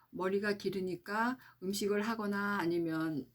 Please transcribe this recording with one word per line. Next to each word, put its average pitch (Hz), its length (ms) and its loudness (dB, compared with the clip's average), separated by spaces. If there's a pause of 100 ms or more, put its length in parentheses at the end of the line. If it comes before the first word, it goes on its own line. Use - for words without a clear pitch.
(100)
머리가 196 460 0
기르니까 202 800 -2 (240)
음식을 202 400 0
하거나 202 560 0
아니면, 160 760 0